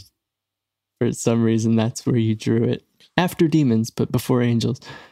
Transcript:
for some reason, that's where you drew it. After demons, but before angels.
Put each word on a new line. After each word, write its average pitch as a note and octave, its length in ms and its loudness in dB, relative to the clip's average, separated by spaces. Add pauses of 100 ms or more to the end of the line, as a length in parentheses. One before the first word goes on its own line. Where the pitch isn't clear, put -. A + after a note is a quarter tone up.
(1000)
for A#2+ 120 0
some A#2 300 0
reason, A2+ 320 2
that's A2 320 0
where C3 100 0
you A2 200 0
drew A#2 260 0
it. A#2 220 -2 (340)
After F3 300 0
demons, B2+ 420 2
but - 220 -4
before B2+ 300 0
angels. A#2+ 360 0 (340)